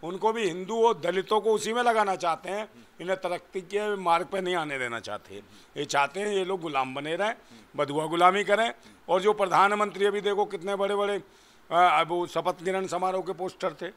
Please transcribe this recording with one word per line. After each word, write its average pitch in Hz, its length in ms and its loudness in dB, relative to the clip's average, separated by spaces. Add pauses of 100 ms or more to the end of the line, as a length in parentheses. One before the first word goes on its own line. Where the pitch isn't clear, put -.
उनको 185 300 -2
भी 226 120 -2
हिंदू 185 380 -2
और 226 160 4
दलितों 185 420 0
को 214 140 2
उसी 214 180 -2
में 247 100 0
लगाना 220 340 2
चाहते 165 320 -2
हैं। 208 200 -6 (320)
इन्हें 185 200 -4
तरक्की 180 400 -6
के 208 360 -4
मार्ग 170 300 2
पे 196 140 -4
नहीं 185 140 -2
आने 151 240 -2
देना 120 220 -4
चाहते। 101 340 -12 (420)
ये 143 80 -4
चाहते 143 360 0
हैं 208 60 -4
ये 196 180 -2
लोग 185 160 -4
गुलाम 135 340 -4
बने 147 220 -6
रहें, 208 180 -2 (420)
बदुआ 147 300 -2
गुलामी 180 380 4
करें। 214 300 2 (340)
और 180 120 4
जो 208 120 4
प्रधानमंत्री, 196 720 2
अभी 202 160 2
देखो 202 240 0
कितने 196 320 -6
बड़े 196 180 0
बड़े, 202 280 -2 (480)
अ, 165 300 6
अब 160 80 0
वो 175 180 -2
शपथ 175 360 -2
ग्रहण 190 240 -2
समारोह 185 360 -2
के 180 100 -6
पोस्टर 180 400 -6
थे 170 240 -10